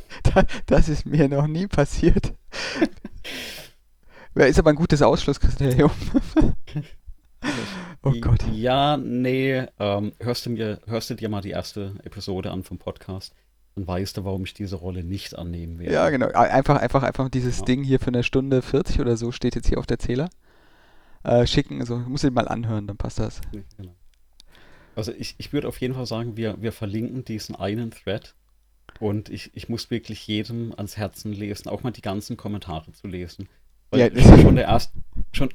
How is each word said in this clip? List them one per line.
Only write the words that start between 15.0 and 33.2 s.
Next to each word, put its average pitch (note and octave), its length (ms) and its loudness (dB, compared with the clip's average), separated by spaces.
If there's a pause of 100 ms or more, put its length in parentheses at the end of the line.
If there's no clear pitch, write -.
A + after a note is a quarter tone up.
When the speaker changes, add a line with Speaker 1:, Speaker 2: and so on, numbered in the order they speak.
Speaker 2:
nicht F#2 340 -10
annehmen E2+ 420 -10
werde. E2+ 140 -4
Speaker 1:
Ja, E3 160 2
genau. C3+ 180 0
Ei-, - 240 4
einfach, C#3 260 4
einfach, C3+ 260 0
einfach C3 260 -2
dieses B2 300 -4
Speaker 2:
Ja. - 60 -6
Speaker 1:
Ding B2+ 180 0
hier C3 160 2
für - 80 -4
eine B2 160 0
Stunde C3 380 0
vierzig - 380 0
oder A#2+ 180 2
so A#2 140 -6
steht B2 240 -4
jetzt A2+ 120 -4
hier - 120 4
auf A#2 80 -6
der A#2 120 -2
Zähler. C3 300 -4 (960)
Äh, A#2+ 240 4
schicken, C#3+ 320 -2
also A#2+ 180 -6
muss B2 260 -4
ich C#3 80 2
mal A#2+ 160 0
anhören, A2+ 400 -4
dann G2+ 100 -10
passt - 220 -6
das. G#2+ 220 -6 (120)
Speaker 2:
Ja, G#2 80 -12 (160)
genau. F2+ 180 -20 (1000)
Also A2+ 180 -6
ich, - 240 -12
ich - 160 -12
würde C#3+ 140 -4
auf B2 120 -10
jeden B2+ 140 -4
Fall C3 120 -8
sagen, A2+ 300 -6
wir, A2 260 -6
wir A2 100 -4
verlinken A2 520 -6
diesen - 320 -10
einen A2+ 360 -4
Thread - 440 -8 (640)
und G#2 300 -4
ich, - 240 -12
ich - 160 -12
muss A#2 220 -8
wirklich A2+ 360 -8
jedem A2+ 480 -6
ans - 220 -10
Herzen G#2+ 340 -8
lesen, G2+ 380 -10
auch G2+ 140 -8
mal B2 80 -4
die - 100 -16
ganzen G#2+ 360 -8
Kommentare F2+ 540 -10
zu - 160 -18
lesen. F2+ 400 -10 (440)